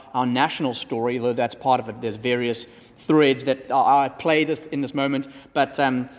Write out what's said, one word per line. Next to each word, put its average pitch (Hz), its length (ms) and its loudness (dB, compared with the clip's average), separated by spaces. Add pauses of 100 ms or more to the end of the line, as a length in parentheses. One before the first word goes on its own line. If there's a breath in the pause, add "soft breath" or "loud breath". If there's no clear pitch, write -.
(140 loud breath)
our 127 120 0
national 131 480 0
story, 120 420 -4
though 120 160 -2
that's 120 220 -2
part 127 260 0
of 113 80 -10
it. 113 140 -12
There's 110 160 -6
various 120 480 -2 (300 loud breath)
threads 139 500 4
that 131 260 -4
are, 131 120 4
are 139 200 6
at 135 140 -6
play 156 260 2
this, 147 220 -4
in 143 160 -4
this 131 120 -6
moment, 139 340 -2 (260 loud breath)
but, 139 260 0
um, 127 280 0 (100)